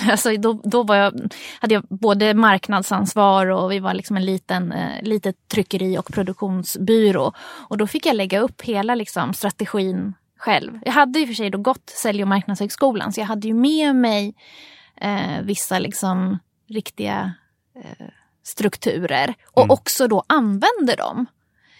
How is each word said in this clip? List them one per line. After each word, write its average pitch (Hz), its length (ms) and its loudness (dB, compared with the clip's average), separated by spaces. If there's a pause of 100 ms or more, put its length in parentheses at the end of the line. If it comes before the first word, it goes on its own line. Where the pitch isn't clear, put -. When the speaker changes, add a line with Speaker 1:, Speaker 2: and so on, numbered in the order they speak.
Speaker 1:
<laughs> 208 80 4
alltså 220 260 2
då, 220 280 0
då 233 180 2
var 208 140 4
jag, 202 240 2 (400)
hade 220 140 2
jag 208 140 0
både 208 460 2
marknadsansvar 196 1120 4
och 185 260 0
vi 202 60 -2
var 190 160 -2
liksom 190 220 -4
en 190 80 0
liten, 185 480 -4
eh, 175 300 -6
litet 202 460 -4
tryckeri 185 500 -2
och - 140 -8
produktionsbyrå. 190 1200 0 (360)
Och 214 100 -4
då 208 80 0
fick 311 200 -6
jag 277 100 4
lägga 196 240 0
upp - 220 -2
hela 220 320 -2
liksom 190 400 -4
strategin 196 800 -4 (240)
själv. 175 460 -2
Jag 254 80 -2
hade 277 280 4
i 311 40 2
och 254 40 -2
för 233 60 -8
sig 208 160 -2
då 196 80 -4
gått 247 320 -2 (140)
sälj- 202 180 0
och 196 60 0
marknadshögskolan, 202 840 0
så 202 80 -6
jag 214 60 -4
hade 214 220 -4
ju 220 60 0
med 285 420 2
mig, 214 380 0 (640)
eh, 202 420 -4
vissa 190 360 -4
liksom 185 600 -2 (300)
riktiga, 202 640 -8 (520)
eh, - 220 -20 (360)
strukturer 165 920 -2 (120)
och - 160 4
Speaker 2:
Mm. - 80 4
Speaker 1:
också - 380 2
då 208 180 2
använde 262 720 2
dem 240 280 -4 (540)